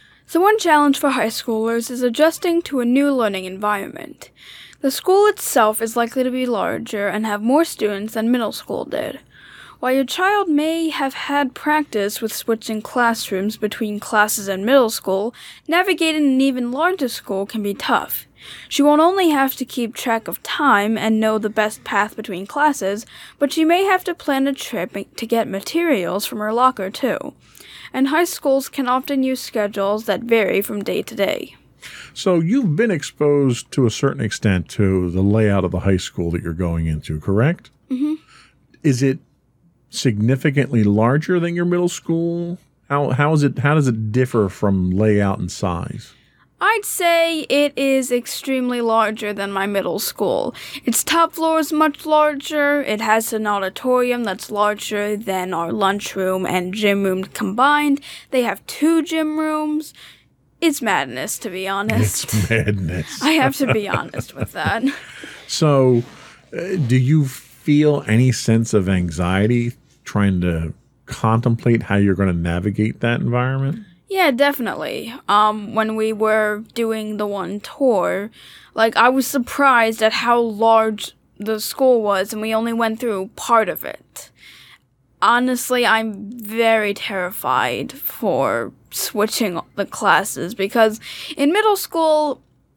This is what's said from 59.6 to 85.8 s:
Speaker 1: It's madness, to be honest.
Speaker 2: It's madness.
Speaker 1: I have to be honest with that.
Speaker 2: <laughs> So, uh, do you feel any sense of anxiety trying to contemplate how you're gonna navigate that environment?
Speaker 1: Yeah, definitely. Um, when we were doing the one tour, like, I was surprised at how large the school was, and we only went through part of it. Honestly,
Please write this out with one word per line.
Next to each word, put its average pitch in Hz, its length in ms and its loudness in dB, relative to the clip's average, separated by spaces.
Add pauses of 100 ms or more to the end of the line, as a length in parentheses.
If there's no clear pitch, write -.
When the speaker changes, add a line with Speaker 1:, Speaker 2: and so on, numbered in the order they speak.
Speaker 1:
It's 320 200 0
madness, 143 580 -2
to 214 100 -10
be 185 180 -8
honest. 196 560 0
Speaker 2:
It's 104 260 -2
madness. 98 720 -2
Speaker 1:
I 285 100 2
have 277 260 2
to 262 160 0
be 208 160 -2
honest - 440 -6
with 135 200 -8
that. 165 340 -4
Speaker 2:
<laughs> 277 60 -2 (540)
So, 131 540 4 (560)
uh, 185 200 -4 (100)
do 120 80 4
you 139 300 4
feel 147 800 0
any 120 240 4
sense 113 420 2
of 98 140 4
anxiety 95 840 0 (320)
trying 101 360 2
to 82 320 -2 (320)
contemplate 117 800 2
how 101 140 0
you're 101 180 4
gonna 98 160 2
navigate 90 680 -2
that 120 180 0
environment? 135 640 -2 (240)
Speaker 1:
Yeah, 370 220 2
definitely. 233 800 -2 (140)
Um, 208 480 2
when 220 200 0
we 220 180 0
were 214 500 0 (100)
doing 220 440 -4
the 208 80 -2
one 202 340 -6
tour, 202 680 0 (440)
like, 226 220 2
I 240 140 6
was 262 160 2
surprised 240 800 2
at 220 100 4
how 240 260 2
large 220 720 2 (240)
the 214 220 -4
school 247 420 2
was, 202 300 0
and 214 100 -6
we 220 120 -4
only 226 200 0
went 226 260 0
through 202 360 -4
part 220 340 2
of - 140 -6
it. - 460 -14 (920)
Honestly, 247 640 2